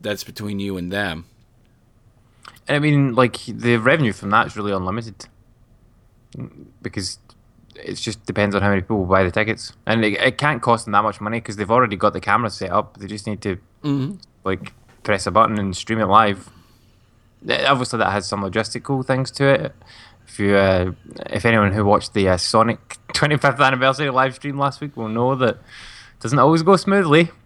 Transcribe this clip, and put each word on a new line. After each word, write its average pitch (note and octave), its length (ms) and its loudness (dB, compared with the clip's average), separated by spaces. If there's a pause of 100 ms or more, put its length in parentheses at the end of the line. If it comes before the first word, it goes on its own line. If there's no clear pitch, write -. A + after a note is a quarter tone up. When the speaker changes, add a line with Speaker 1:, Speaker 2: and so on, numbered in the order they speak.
Speaker 1:
that's G#2 220 -6
between G#2 360 -10
you G2 180 -6
and F2+ 140 -8
them. F2+ 340 -6 (1400)
Speaker 2:
And D3 80 0
I D3 40 0
mean, C#3+ 340 2
like, A#2+ 240 2 (100)
the A#2 300 0
revenue B2 360 2
from G2 180 -8
that A2+ 160 4
is - 100 -12
really G2+ 140 -4
unlimited G2 560 -6 (1500)
because - 380 -10 (560)
it - 200 -12
just - 300 -10
depends G2+ 300 -2
on G2 80 0
how G2+ 60 2
many G2 120 0
people G2 240 -2
buy F#2+ 180 4
the F2+ 60 2
tickets, G#2+ 440 -4 (120)
and A2+ 180 0
it, G#2+ 100 0
it - 260 0
can't C#3 240 -2
cost A2+ 220 0
them G#2+ 80 -8
that G2+ 100 4
much G#2 180 -4
money A2 200 -4
'cause G#2 160 -12
they've G2 120 -4
already A#2 260 2
got G2 180 0
the F#2 80 -6
camera G#2+ 280 0
set F#2+ 220 -8
up. - 260 -4
They G2+ 80 -16
just G2+ 220 -10
need G#2 140 -8
to G2 160 -6 (260)
Speaker 1:
Mm-hmm. C#3+ 320 -4 (300)
Speaker 2:
like, F#2+ 280 -6 (300)
press G2+ 240 -2
a G#2 40 -4
button A2 280 4
and G2 180 -4
stream A2 220 -6
it G#2+ 80 0
live. G2+ 420 2 (960)
Uh, C3+ 200 0
obviously, B2+ 320 0
that F#2+ 120 2
has G2 140 -4
some G2+ 160 -6
logistical A2+ 640 -4
things C3 260 -2
to - 140 -2
it. C#3 300 2 (520)
If - 120 -20
you, G2+ 160 2
uh, F#2+ 380 2 (360)
if G#2 160 -4
anyone A2 280 4
who G#2 120 0
watched G2+ 300 2
the, G2 140 2
uh, F#2 80 2
Sonic - 680 0
<laughs> - 80 -6
twenty-fifth D3 460 2
anniversary C3+ 500 2
live C3 240 2
stream C#3 240 -8
last C#3 240 -2
week D3 160 -12
will A2+ 120 -6
know A#2+ 260 0
that B2+ 200 2
it - 640 -20
doesn't A#2+ 180 0
always D#3+ 240 4
go F#3+ 140 6
smoothly, E3+ 520 4 (160)